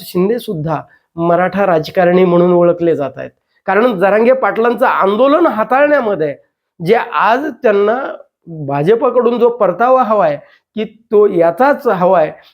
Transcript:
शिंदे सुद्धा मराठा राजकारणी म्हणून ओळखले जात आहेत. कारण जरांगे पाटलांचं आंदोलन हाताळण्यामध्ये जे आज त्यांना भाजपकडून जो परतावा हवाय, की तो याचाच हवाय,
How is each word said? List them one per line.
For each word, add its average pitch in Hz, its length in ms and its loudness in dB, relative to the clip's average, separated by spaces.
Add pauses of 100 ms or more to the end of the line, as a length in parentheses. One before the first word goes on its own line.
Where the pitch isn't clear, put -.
शिंदे 190 380 -2
सुद्धा 156 440 -6 (340)
मराठा 180 500 -2
राजकारणी 180 580 0
म्हणून 175 280 2
ओळखले 170 440 2
जात 135 200 -6
आहेत. 131 140 -12 (360)
कारण 208 320 0
जरांगे 214 340 2
पाटलांचं 233 540 0
आंदोलन 214 600 2
हाताळण्यामध्ये 220 880 0 (440)
जे 175 140 2
आज 220 500 0 (180)
त्यांना 214 360 2 (680)
भाजपकडून 233 720 0
जो 233 120 4
परतावा 240 520 0
हवाय, 196 340 0 (400)
की 214 80 -4
तो 208 440 0
याचाच 202 580 0
हवाय, 180 440 2 (240)